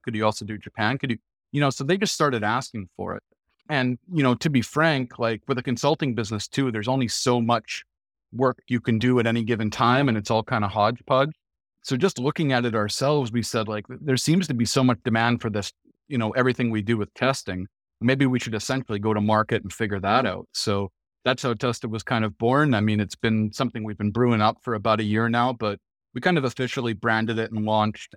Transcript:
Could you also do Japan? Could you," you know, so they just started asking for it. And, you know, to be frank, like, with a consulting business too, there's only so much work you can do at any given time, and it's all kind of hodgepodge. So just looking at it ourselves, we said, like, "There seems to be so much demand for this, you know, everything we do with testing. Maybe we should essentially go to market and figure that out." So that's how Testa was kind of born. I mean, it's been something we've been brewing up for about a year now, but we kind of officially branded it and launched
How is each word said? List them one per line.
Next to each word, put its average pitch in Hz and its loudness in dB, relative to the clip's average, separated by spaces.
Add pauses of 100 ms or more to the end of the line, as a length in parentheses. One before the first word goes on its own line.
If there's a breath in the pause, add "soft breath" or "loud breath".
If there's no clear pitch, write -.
Could 120 -8
you 107 0
also 107 0
do 107 -10
Japan? 113 -4
Could 127 -4
you," 110 -2 (360)
you 143 0
know, 139 4
so 135 -4
they 180 2
just 196 -2
started 131 0
asking 107 -4
for 92 -6
it. 101 -14 (460)
And, 127 0 (140)
you 156 2
know, 123 4
to 156 -2
be 131 2
frank, 143 0
like, 113 -2
with 135 -2
a 127 -8
consulting 139 0
business 104 -4
too, 135 0
there's 107 -4
only 131 0
so 123 2
much 117 -2 (480)
work 127 0
you 120 0
can 113 0
do 123 4
at 113 2
any 117 0
given 110 0
time, 127 4
and 110 2
it's 101 -6
all 110 2
kind 107 -2
of 95 -4
hodgepodge. 123 2 (500)
So - -2
just 175 0
looking 143 0
at 123 2
it 113 0
ourselves, 127 0
we 117 0
said, 110 -2
like, 107 -6
"There 131 -2
seems 170 2
to 147 -2
be 120 2
so 135 2
much 127 4
demand 117 2
for 117 -4
this, 101 -4 (380)
you 143 -4
know, 110 0
everything 123 0
we 110 0
do 113 0
with 104 -6
testing. 101 -4 (340)
Maybe 131 4
we 127 2
should 113 -6
essentially 113 -4
go 107 0
to 104 0
market 107 2
and 98 -10
figure 101 -4
that 110 2
out." 92 -6
So 101 -2 (320)
that's 127 0
how 120 0
Testa 120 -4
was 107 -6
kind 113 0
of 107 -4
born. 131 4
I 101 2
mean, 107 2
it's 98 -4
been 110 0
something 120 -4
we've 107 -8
been 104 -2
brewing 120 4
up 110 2
for 120 -4
about 107 2
a 110 0
year 107 2
now, 120 2
but 104 -4 (340)
we 127 -8
kind 180 2
of 139 0
officially 120 -2
branded 110 0
it 110 -4
and 107 -4
launched 107 0